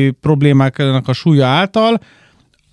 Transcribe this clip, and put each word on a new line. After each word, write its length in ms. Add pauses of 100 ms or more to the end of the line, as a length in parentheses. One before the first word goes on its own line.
ö, 40 (100)
problémáknak 880
a 40
súlya 340
által, 520 (760)